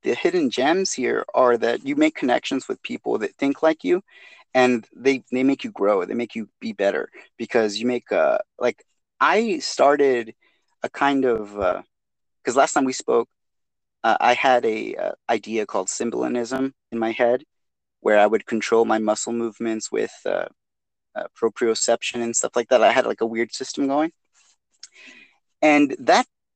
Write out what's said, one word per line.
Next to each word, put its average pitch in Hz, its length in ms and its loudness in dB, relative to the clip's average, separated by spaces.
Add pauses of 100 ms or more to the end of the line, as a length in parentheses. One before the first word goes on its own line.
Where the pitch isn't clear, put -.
the 120 120 -2
hidden 170 360 0
gems 165 420 0
here 117 320 -2 (100)
are 123 240 4
that 117 260 -2
you 143 120 -4
make 156 180 2
connections - 540 -4
with - 140 -8
people 120 360 -6
that - 180 -6
think 139 260 -2
like 160 200 2
you, 175 200 0 (520)
and 123 400 2
they, 127 380 0
they 127 100 0
make 135 220 0
you 110 80 -10
grow, 98 320 2
they 104 100 -6
make 120 200 -6
you 110 140 -10 (120)
be 113 120 -8
better, 98 380 -2 (260)
because 110 420 0
you 117 80 -4
make, 123 260 -4
uh, 80 260 2 (200)
like, - 260 -4 (360)
I 185 380 2
started 135 760 2 (480)
a 120 60 -4
kind 139 360 0
of, 107 340 -2
uh, 92 240 -2 (640)
'cause 120 120 -2
last 139 160 4
time 139 120 0
we 131 80 -2
spoke, 120 360 -2 (760)
uh, 113 160 2
I 120 140 4
had 123 300 2
a, 110 320 -4
uh, - 160 -6 (160)
idea 107 380 -2
called 95 220 -4
symbolinism 120 840 -4 (200)
in 117 60 -6
my 113 120 -2
head, 120 340 0 (560)
where 107 180 4
I 104 80 6
would 104 200 -2
control 113 380 0
my 110 140 0
muscle 107 340 -2
movements 113 580 -6
with, 107 240 -4 (120)
uh, 50 220 -4 (640)
uh, - 200 -10
proprioception 117 880 -2
and 117 140 -6
stuff - 180 -2
like 120 140 -2
that. 120 140 4
I 107 100 6
had, 123 140 2
like, 113 160 -4
a 113 40 2
weird 113 280 -4
system 139 340 -6
going. 151 240 0 (1500)
And 147 360 4
that 165 280 2 (300)